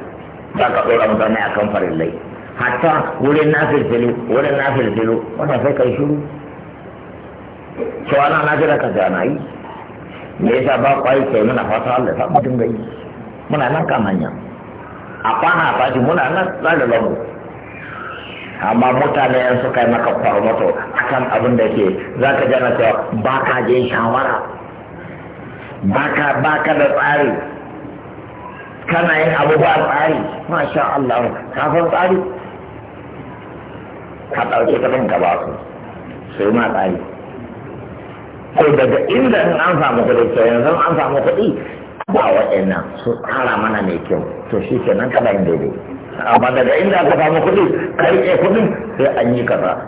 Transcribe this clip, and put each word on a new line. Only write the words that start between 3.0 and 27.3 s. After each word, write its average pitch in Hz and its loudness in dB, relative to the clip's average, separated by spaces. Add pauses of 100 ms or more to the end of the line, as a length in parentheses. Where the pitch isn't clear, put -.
wurin 147 4
nafilfilu, 127 2 (160)
wurin 139 2
nafilfilu, 113 0 (240)
wannan 135 0
sai 143 4
ka 131 2
yi 123 2
shiru. 147 0 (1900)
To, - 0
ana 147 4
na 151 2
jira 151 4
ka 127 0
gana 92 2
yi. 143 0 (1000)
Me - 2
yasa 131 4
ba 135 4
kwa 127 4
yi 135 4
kai 110 2
muna 120 2
fata 110 0
Allah 127 0
ya - -2
sa - 0
mu - 2
dinga 123 0
yi. 110 -4 (680)
Muna 143 0
nan 156 0
kan 123 0
hanya. 90 -2 (880)
A - -2
kwana 165 2
a 127 0
tashi 127 2
muna 151 2
nan 180 0 (120)
za 143 0
da 139 2
lamu. 110 2 (1500)
Amma 117 2
mutane 135 2
yan 127 4
suka 123 0
yi 117 4
maka 117 2
kwarmato 104 2
a - -2
kan 127 0
abin 113 2
da 113 4
ke, 107 2 (280)
za 131 2
ka 139 2
jana 123 2
cewa 113 4 (260)
ba 131 2
ka 135 0
je 123 4
shawara. 117 0 (1500)
Ba 107 2
ka, 147 0 (120)
ba 151 2
ka 156 2
da 147 4
tsari. 143 2 (1500)